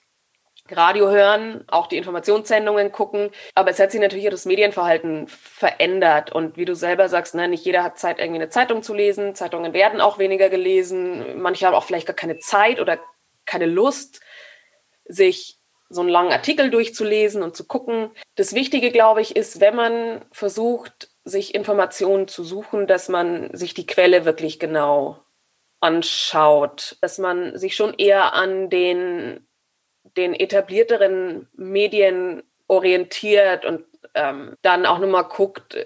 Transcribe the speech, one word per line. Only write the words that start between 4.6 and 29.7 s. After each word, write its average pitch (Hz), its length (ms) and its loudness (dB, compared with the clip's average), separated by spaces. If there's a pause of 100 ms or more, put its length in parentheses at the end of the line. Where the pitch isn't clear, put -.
verändert. 170 1040 0
Und 160 240 -4
wie 175 80 -4
du 180 100 -4
selber 175 320 2
sagst, 170 280 -2
ne, 175 120 -2
nicht 170 160 -4
jeder 180 220 0
hat 175 120 -8
Zeit, 175 220 -4
irgendwie 165 220 -6
eine 160 80 -6
Zeitung 240 340 -2
zu 220 100 -10
lesen. 202 400 -2
Zeitungen 170 380 -8
werden 196 300 2
auch 208 160 2
weniger 190 320 2
gelesen. 185 920 -2
Manche 185 240 -2
haben 180 80 4
auch - 120 2
vielleicht 170 220 -6
gar 160 100 -8
keine 165 220 -8
Zeit 220 420 2
oder - 180 -2 (460)
keine 175 200 -4
Lust, 196 540 -2 (840)
sich 185 520 0 (320)
so 175 120 -8
einen 175 80 0
langen 175 240 4
Artikel 285 360 0
durchzulesen 214 760 -2
und 170 120 -8
zu - 100 -16
gucken. 226 460 -6 (240)
Das 196 180 -2
Wichtige, 254 380 -2
glaube 220 300 4
ich, - 160 -4
ist, 202 240 -4
wenn 208 140 4
man 233 580 -4
versucht, 226 800 -6 (120)
sich 196 320 -6
Informationen 196 720 0
zu - 160 -12
suchen, 196 440 -6
dass 185 200 0
man 175 480 -4
sich 175 180 -10
die 180 140 -10
Quelle 180 380 4
wirklich 160 340 -2
genau 147 640 0 (560)
anschaut, 156 1200 2
dass 175 200 -4
man 180 380 -4
sich 190 180 -6
schon 214 180 -2
eher 196 400 4
an 190 360 -2
den, 180 760 -2 (720)